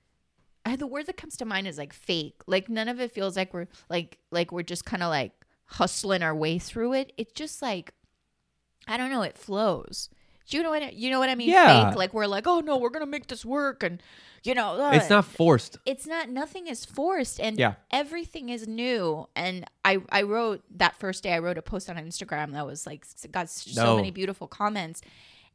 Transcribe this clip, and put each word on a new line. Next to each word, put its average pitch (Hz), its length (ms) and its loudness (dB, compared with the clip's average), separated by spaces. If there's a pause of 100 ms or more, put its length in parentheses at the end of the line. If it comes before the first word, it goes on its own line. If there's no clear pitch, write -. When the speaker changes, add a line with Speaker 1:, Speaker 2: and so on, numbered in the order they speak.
(640)
Speaker 1:
I, 233 100 -2
the 277 120 -4
word 285 180 -8
that 359 100 -8
comes - 220 -14
to 247 80 -8
mind 196 220 -4
is, 147 100 -8
like, 147 160 -10
fake. - 540 -4
Like, 190 220 2
none 220 180 -2
of 247 120 -4
it 240 120 -4
feels 196 260 -4
like 190 160 -2
we're, 175 140 -8 (200)
like, 170 300 -4 (140)
like 170 200 0
we're 175 120 -4
just 170 200 -8
kinda, 180 240 -4
like, 143 240 0 (340)
hustling 185 580 0
our 160 100 2
way 156 240 0
through 233 360 -4
it. 269 240 -2
It's - 160 -8
just, - 280 -10
like, 202 320 -6 (920)
I 220 100 -4
don't 254 140 -4
know, 247 100 0
it - 160 -4
flows. 196 720 -2 (400)
Do 277 80 -4
you 339 60 0
know 330 80 -2
what 311 100 0
I, 277 80 -8
you 240 220 -4
know 262 80 2
what 262 100 2
I 262 60 0
mean? 240 140 0
Speaker 2:
Yeah. 180 400 10
Speaker 1:
Fake. 98 80 0
Like, 185 180 0
we're 214 100 0
like, 202 220 -2
"Oh 349 120 4
no, 302 180 0
we're 240 120 0
gonna 302 160 -6
make 285 220 -8
this - 180 -12
work," 269 380 -2
and, 175 180 -4 (420)
you 254 120 0
know, 226 360 0
Speaker 2:
It's 214 140 8
Speaker 1:
uh, 208 120 6
Speaker 2:
not 202 80 4
forced. - 600 4
Speaker 1:
It's 269 220 -4
not, 311 220 -4
nothing 302 360 -8
is 269 180 -8
forced, 294 560 -4
and 220 200 -2
Speaker 2:
Yeah. 113 160 4 (160)
Speaker 1:
everything 294 580 -6
is 226 180 -10
new. 220 680 -2
And 180 300 -6 (200)
I, 196 140 4 (120)
I 196 120 2
wrote 214 400 -2 (140)
that 180 200 4
first 190 240 -6
day, 185 120 -2
I 170 60 2
wrote 170 200 -4
a - 20 -8
post 185 300 -8
on 170 60 -10
Instagram 156 560 -8
that 147 120 -6
was, 147 220 -10
like, 151 180 -16
s-, - 260 -18
got 180 120 -4
s-, - 280 -12
so 117 120 2
Speaker 2:
No. 117 140 8
Speaker 1:
many 98 120 2
beautiful 190 380 -6
comments. 202 540 -4 (540)